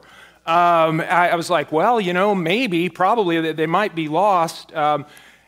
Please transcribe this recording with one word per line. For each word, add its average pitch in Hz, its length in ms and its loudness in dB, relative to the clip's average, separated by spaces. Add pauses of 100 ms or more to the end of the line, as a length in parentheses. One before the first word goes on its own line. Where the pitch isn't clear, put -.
(460)
Um, 165 560 2
I, 175 300 2
I - 20 2
was 170 160 -4
like, 151 220 -2
"Well, 214 280 2
you 175 140 -2
know, 196 200 2
maybe, 180 540 -2
probably, 180 540 0
they, 160 100 -4
they 156 140 -2
might 180 280 -2
be 160 140 -6
lost." 170 680 -2
Um, 151 300 -2 (440)